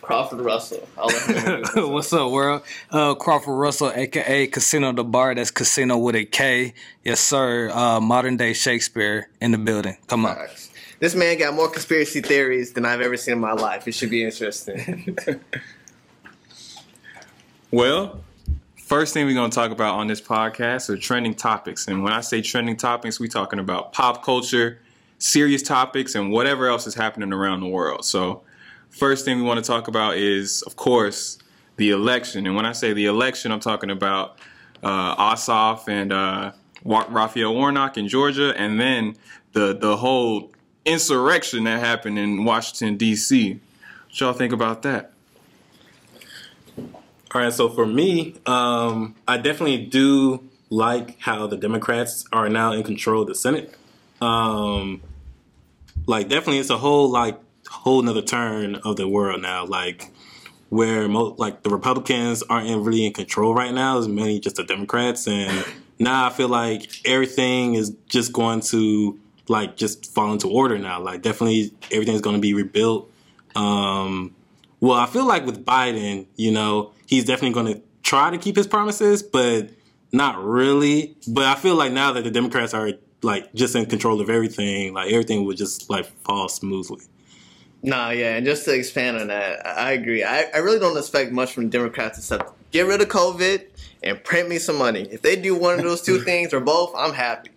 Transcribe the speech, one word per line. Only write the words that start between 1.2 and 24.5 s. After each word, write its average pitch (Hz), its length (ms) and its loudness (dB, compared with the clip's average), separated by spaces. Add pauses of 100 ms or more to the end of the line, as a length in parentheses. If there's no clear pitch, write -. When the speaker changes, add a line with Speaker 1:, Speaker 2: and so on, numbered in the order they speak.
Speaker 1:
him 220 60 2 (240)
introduce - 160 -4
Speaker 2:
<laughs> 180 140 0
What's 147 240 -2
up, 139 180 2
world? 139 320 0 (280)
Uh, 147 240 2
Crawford 143 420 0
Russell, 143 380 0
A 127 120 -2
K - 160 -4 (200)
A 131 40 0
Casino 135 440 0
the 120 140 -2
Bar. 127 300 2
That's 120 160 -4
Casino 127 460 0
with 117 180 2
a 107 100 0
K. 127 480 0 (320)
Yes, 120 160 0
sir. 120 500 2
Uh, 117 300 2
modern 123 340 2
day 117 180 0
Shakespeare 110 760 -2 (100)
in 117 120 2
the 113 60 4
building. 107 380 -2 (120)
Come 113 180 0
on. 92 100 -2
Speaker 1:
Facts. - 340 -16 (300)
This 165 160 0
man 170 220 4
got 147 160 0
more 156 160 2
conspiracy 156 500 0
theories 131 540 2
than 120 120 -2
I've 120 140 0
ever 123 160 0
seen 120 200 -2
in 117 40 -2
my 110 140 0
life. 107 340 -2
It 117 60 -6
should 117 160 -4
be 113 140 0
interesting. 110 1000 -6
Speaker 3:
<laughs> - 60 -6 (2500)
Well, 143 520 2 (540)
first 147 360 0
thing 147 140 2
we're 135 80 2
gonna 120 160 2
talk 117 180 0
about 107 240 0
on 107 140 -2
this 107 120 -2
podcast 117 680 -2
are 101 80 -2
trending 117 380 -2
topics. - 520 -4
And 98 140 -2
when 101 120 0
I 113 80 0
say 113 200 -2
trending 117 360 -2
topics, 117 420 -2
we 117 80 -6
talking 110 320 -4
about 92 340 -6
pop 123 320 0
culture, 120 540 0 (400)